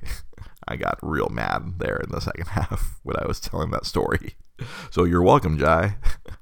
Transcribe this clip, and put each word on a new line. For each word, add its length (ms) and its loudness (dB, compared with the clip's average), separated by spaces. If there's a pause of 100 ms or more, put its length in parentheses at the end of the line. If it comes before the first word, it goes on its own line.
(280)
<laughs> 400 -14
I 80 -4
got 240 -2
real 300 0
mad 480 -2
there 180 -2
in 140 -6
the 100 -4
second 260 -6
<laughs> 20 -6
half 540 -2
when 160 -4
I 80 -2
was 140 -4
telling 300 -4
that 160 -4
story. 480 0 (560)
So 140 4
you're 180 4
welcome, 340 6
Jai. 440 4
<laughs> 40 4 (380)